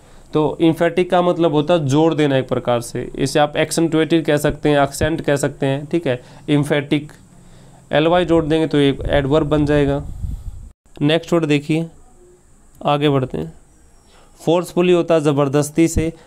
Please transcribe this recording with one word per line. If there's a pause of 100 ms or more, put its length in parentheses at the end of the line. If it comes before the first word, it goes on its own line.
(340)
तो
emphatic
का
मतलब
होता
है
जोर
देना
एक
प्रकार
से,
इसे
आप
accentuated
कह
सकते
हैं,
accent
कह
सकते
हैं,
ठीक
है, (280)
emphatic। (920)
एल
वाई
जोड़
देंगे
तो
एक (100)
adverb
बन
जाएगा। (1000)
Next
word
देखिए, (1000)
आगे
बढ़ते
हैं। (960)
Forcefully
होता
है
ज़बरदस्ती
से, (140)